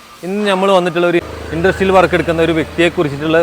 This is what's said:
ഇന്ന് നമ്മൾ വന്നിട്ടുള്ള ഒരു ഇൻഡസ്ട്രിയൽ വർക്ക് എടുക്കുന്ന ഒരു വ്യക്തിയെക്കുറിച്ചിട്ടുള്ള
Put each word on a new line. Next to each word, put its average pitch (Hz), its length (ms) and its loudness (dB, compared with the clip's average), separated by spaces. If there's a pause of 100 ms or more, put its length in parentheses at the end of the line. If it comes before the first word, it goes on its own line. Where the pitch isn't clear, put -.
(260)
ഇന്ന് 202 240 -4
നമ്മൾ 190 260 0
വന്നിട്ടുള്ള 175 360 0
ഒരു 175 80 2 (360)
ഇൻഡസ്ട്രിയൽ 185 400 0
വർക്ക് 175 200 4
എടുക്കുന്ന 165 300 0
ഒരു 165 120 2
വ്യക്തിയെക്കുറിച്ചിട്ടുള്ള 160 840 -2